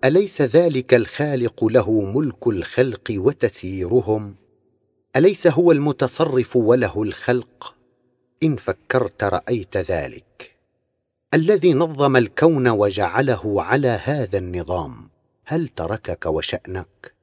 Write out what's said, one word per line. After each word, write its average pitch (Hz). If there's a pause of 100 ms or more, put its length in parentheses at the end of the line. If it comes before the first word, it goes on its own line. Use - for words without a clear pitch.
أليس 170
ذلك 139
الخالق 120
له 110
ملك 117
الخلق 113
وتسييرهم؟ 104 (840)
أليس 180
هو 170
المتصرف 139
وله 110
الخلق؟ - (680)
إن 156
فكرت -
رأيت 98
ذلك. 80 (800)
الذي 165
نظم 139
الكون 127
وجعله 104
على 123
هذا 117
النظام، 90 (360)
هل 156
تركك -
وشأنك؟ 87